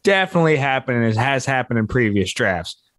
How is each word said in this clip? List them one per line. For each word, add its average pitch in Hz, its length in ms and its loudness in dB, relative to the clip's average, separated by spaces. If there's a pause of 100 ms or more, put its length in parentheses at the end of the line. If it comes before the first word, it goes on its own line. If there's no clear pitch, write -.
definitely 185 520 2
happen, 135 400 -2
and 117 80 2
it 110 140 0
has 131 280 0
happened 127 340 -2
in 110 80 0
previous 104 440 0
drafts. 92 500 -4 (180)